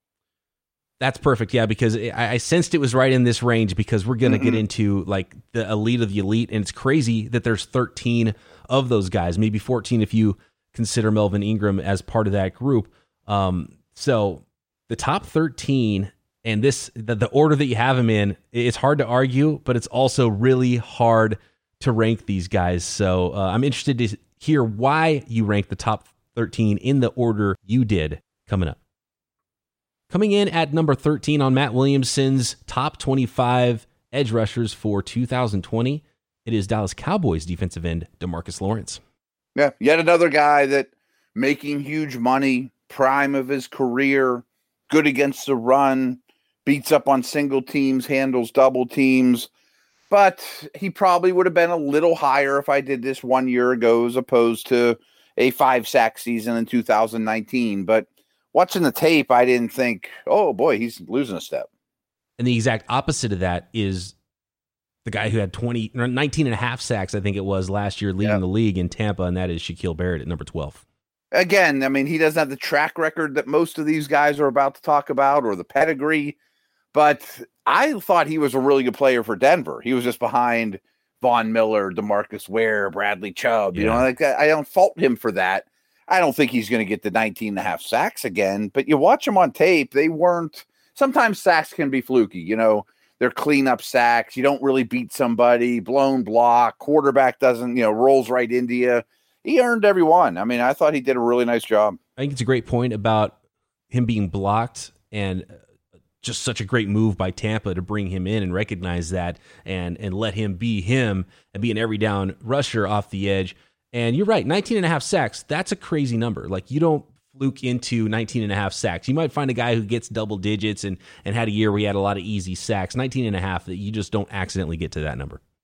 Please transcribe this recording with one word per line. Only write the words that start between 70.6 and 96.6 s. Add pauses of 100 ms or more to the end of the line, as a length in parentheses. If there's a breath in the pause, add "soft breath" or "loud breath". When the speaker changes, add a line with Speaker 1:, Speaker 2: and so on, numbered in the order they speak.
Speaker 2:
Again,
I
mean,
he
doesn't
have
the
track
record
that
most
of
these
guys
are
about
to
talk
about
or
the
pedigree, (560)
but (260)
I
thought
he
was
a
really
good
player
for
Denver.
He
was
just
behind (420)
Von
Miller,
DeMarcus
Ware,
Bradley
Chubb.
You
Speaker 1:
Yeah.
Speaker 2:
know,
like,
I,
I
don't
fault
him
for
that. (420)
I
don't
think
he's
gonna
get
the
nineteen
and
a
half
sacks
again,
but
you
watch
him
on
tape,
they
weren't, (300)
sometimes
sacks
can
be
fluky,
you
know, (360)
they're
cleanup
sacks,
you
don't
really
beat
somebody,
blown
block,